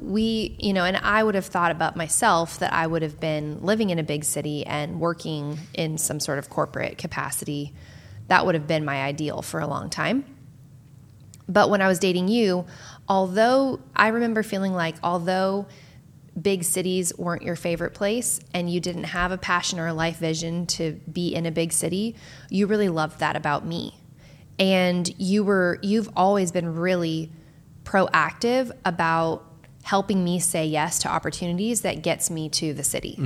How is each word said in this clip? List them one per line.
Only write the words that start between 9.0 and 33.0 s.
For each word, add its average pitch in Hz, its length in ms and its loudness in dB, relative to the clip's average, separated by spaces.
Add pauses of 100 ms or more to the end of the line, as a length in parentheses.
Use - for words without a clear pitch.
ideal 143 360 -4
for - 200 -6
a 147 80 -2
long - 200 -4
time. 175 360 0 (1200)
But 196 220 6
when 196 100 4
I 190 60 4
was 185 140 4
dating 180 280 2
you, 190 380 2 (420)
although 220 680 4 (160)
I 214 140 6
remember 226 340 2
feeling 196 300 -2
like, 165 300 -2
although 190 640 0 (760)
big 190 240 0
cities 185 520 0
weren't 170 260 -4
your 170 140 -4
favorite 170 380 -4
place 220 460 -2 (120)
and 175 160 -2
you 175 120 0
didn't 175 240 -4
have 175 260 -2
a 185 80 -2
passion 175 400 0
or 165 80 -2
a 165 80 -2
life 160 240 0
vision 165 480 -2
to 160 340 -2 (100)
be 175 240 -2
in 170 120 -2
a 165 60 -2
big 165 200 0
city, 196 440 -2 (340)
you 196 160 4
really 208 220 2
loved 160 320 -2
that 151 160 2
about 151 280 -2
me. 165 300 -6 (640)
And 180 500 4 (100)
you 196 260 2
were, 185 380 2
you've 208 340 0
always 190 340 4
been 170 240 -2
really 165 560 0 (540)
proactive 233 880 2 (120)
about 165 600 2 (400)
helping 196 400 2
me 175 160 2
say 160 260 0
yes 156 320 0
to - 100 -2
opportunities 175 760 -2
that 160 200 -2
gets 165 260 0
me 156 200 -4
to 151 260 -2
the 147 80 -6
city. - 320 -4 (120)